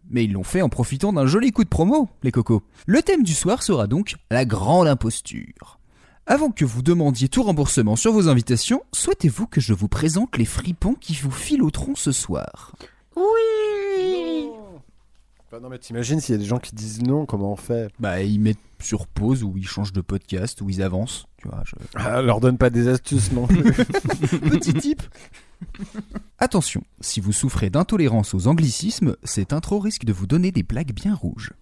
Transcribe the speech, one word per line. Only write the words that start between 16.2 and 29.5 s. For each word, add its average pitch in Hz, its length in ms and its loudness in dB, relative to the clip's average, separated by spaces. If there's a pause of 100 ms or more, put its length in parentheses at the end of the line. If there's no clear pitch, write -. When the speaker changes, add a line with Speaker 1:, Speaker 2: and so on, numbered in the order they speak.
Speaker 2:
y 110 40 2
a - 20 0
des 101 80 -4
gens 120 100 0
qui - 160 -8
disent 107 300 -8
non, 139 220 0
comment 101 280 -4
on - 20 -6
fait ? 117 340 -4 (100)
Speaker 1:
Bah, 95 220 -2
ils 104 180 2
mettent 107 180 2 (240)
sur - 260 -4
pause, 120 360 -2
ou 98 120 -4
ils 95 120 -8
changent 95 260 -6
de 95 80 -2
podcast, 95 600 -6
ou 101 80 -6
ils 95 120 -2
avancent, 95 460 -4 (100)
tu - 100 -16
vois, - 180 -8
je - 100 -10 (200)
Speaker 2:
Ah, 120 280 -2
leur 113 160 4
donne 127 180 4
pas 127 140 6
des 120 160 2
astuces 127 440 0
non 123 140 -2
plus. 180 160 6
<laughs> 170 880 2
Speaker 1:
Petit 147 240 2
tip. 285 300 0 (1400)
Attention, - 440 0 (180)
si - 200 -4
vous 98 100 0
souffrez 104 380 0
d'intolérance 113 640 2
aux 95 140 2
anglicismes, 160 760 2
cette - 300 -4